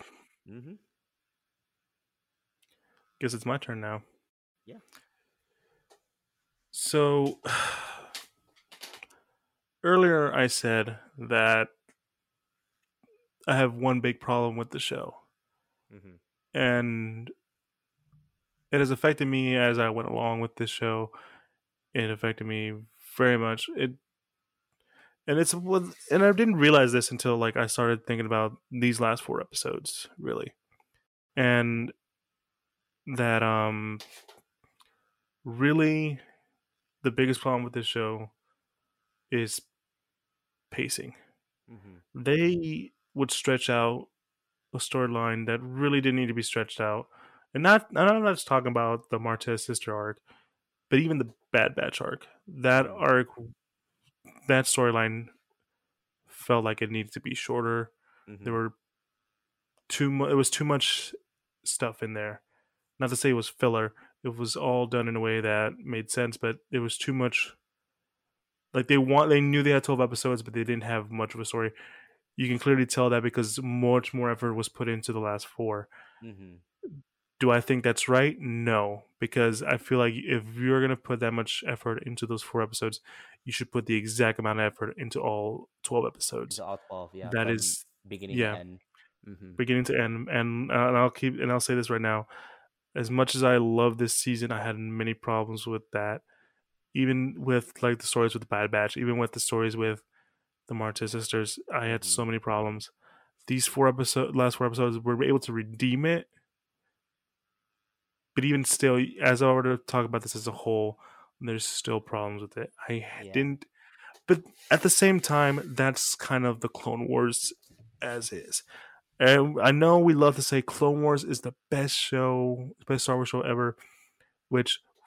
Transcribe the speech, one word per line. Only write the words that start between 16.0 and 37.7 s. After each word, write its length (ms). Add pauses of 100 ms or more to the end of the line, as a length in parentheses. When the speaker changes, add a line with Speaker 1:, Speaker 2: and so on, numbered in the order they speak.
Speaker 2:
And 720 (1400)
it 80
has 100
affected 360
me 300
as 220
I 120
went 180
along 320
with 160
this 140
show. 400 (840)
It 160
affected 360
me 260 (440)
very 200
much. 400
It, 160 (1400)
and 100
it's 160
with, 400 (160)
and 140
I 80
didn't 240
realize 360
this 180
until, 260
like, 200
I 100
started 400
thinking 200
about 300 (140)
these 300
last 220
four 180
episodes, 680 (100)
really. 340 (840)
And 560 (1120)
that, 360
um, 560 (1500)
really 760 (840)
the 80
biggest 300
problem 240
with 80